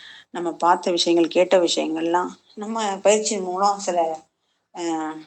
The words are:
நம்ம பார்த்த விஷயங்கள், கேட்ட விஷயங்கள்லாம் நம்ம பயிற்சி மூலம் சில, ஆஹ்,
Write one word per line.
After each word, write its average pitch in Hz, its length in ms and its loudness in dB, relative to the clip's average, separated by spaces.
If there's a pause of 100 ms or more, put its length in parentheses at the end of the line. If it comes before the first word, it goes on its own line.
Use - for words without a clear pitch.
(300)
நம்ம 175 220 -6
பார்த்த 175 380 2
விஷயங்கள், 170 380 2
கேட்ட 180 300 4
விஷயங்கள்லாம் 165 720 0 (240)
நம்ம 214 440 -4
பயிற்சி 214 420 2
மூலம் 190 380 0
சில, 160 480 -2 (480)
ஆஹ், 160 520 -6